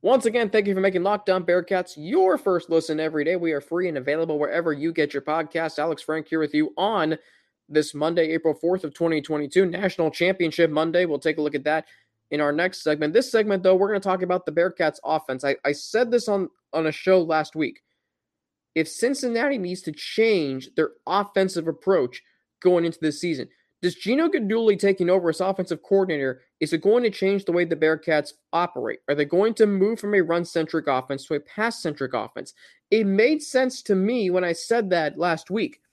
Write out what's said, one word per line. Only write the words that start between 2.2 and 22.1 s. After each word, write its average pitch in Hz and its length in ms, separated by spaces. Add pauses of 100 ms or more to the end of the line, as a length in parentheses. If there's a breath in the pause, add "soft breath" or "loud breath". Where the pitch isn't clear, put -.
first 175 320
listen 160 280
every 156 240
day. 170 120
We 170 160
are 143 100
free 180 260
and 151 120
available 151 400
wherever 151 340
you 147 180
get 151 220
your 139 80
podcasts. 160 560
Alex 156 240
Frank 156 260
here 160 120
with 151 160
you 151 200
on 175 440 (500 soft breath)
this 151 240
Monday, 160 380
April 160 240
fourth 180 280
of 147 120
twenty 165 260
twenty-two, 151 460
National 175 420
Championship 170 600
Monday. 165 340
We'll 151 140
take 156 180
a 156 40
look 147 140
at 135 100
that 156 200 (460 soft breath)
in 147 100
our 147 100
next 175 300
segment. 151 320
This 262 180
segment, 208 300
though, 190 140
we're 196 140
gonna 208 100
talk 190 240
about 180 240
the - 40
Bearcats 170 520
offense. 139 400
I, 139 200
I 143 80
said 226 380
this 233 180
on, 196 220 (240)
on 160 140
a 151 40
show 185 300
last 156 340
week. 156 280 (920)
If 160 120
Cincinnati 254 720
needs 180 240
to 156 80
change 151 840
their - 180 (120)
offensive 190 600
approach 160 560 (360)